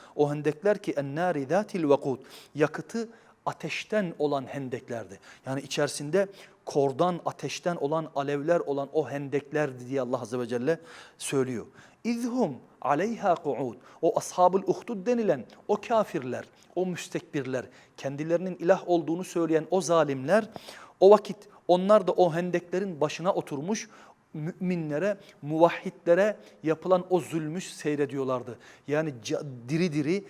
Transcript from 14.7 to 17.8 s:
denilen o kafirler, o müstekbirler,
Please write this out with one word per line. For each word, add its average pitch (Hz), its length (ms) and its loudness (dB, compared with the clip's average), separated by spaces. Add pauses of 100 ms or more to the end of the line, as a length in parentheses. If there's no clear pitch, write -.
denilen 208 400 0 (220)
o 208 80 2 (120)
kafirler, 131 560 -2 (300)
o 180 120 0
müstekbirler, 139 760 -6 (320)